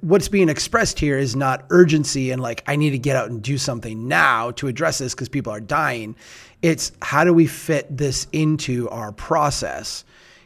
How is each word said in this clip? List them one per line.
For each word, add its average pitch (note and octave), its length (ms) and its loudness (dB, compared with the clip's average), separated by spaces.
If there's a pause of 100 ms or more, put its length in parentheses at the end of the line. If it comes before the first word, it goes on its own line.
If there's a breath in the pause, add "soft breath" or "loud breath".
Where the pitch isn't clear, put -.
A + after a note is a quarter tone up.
what's F3 280 2
being F#3+ 200 4
expressed - 500 -2
here C#3+ 200 0
is C3+ 160 -2
not C3 360 -2
urgency D3 600 4
and B2+ 120 -4
like, A#2 240 -8
"I C#3 100 0
need D3+ 140 2
to C3 80 0
get C3 180 0
out A#2 140 -2
and A2+ 120 -8
do C3+ 160 -2
something A2+ 500 -6
now C3 440 2
to - 160 -6
address C#3+ 300 -2
this B2+ 160 -6
'cause A#2+ 140 -8
people B2 240 -6
are G#2+ 80 -10
dying." A#2+ 560 -4 (440 loud breath)
It's E3 320 0 (100)
how D3 220 2
do F3 80 6
we E3 140 8
fit C#3+ 500 -4
this C3+ 360 -2
into D3+ 580 0
our G#2+ 220 -8
process? C3+ 920 -2 (420 soft breath)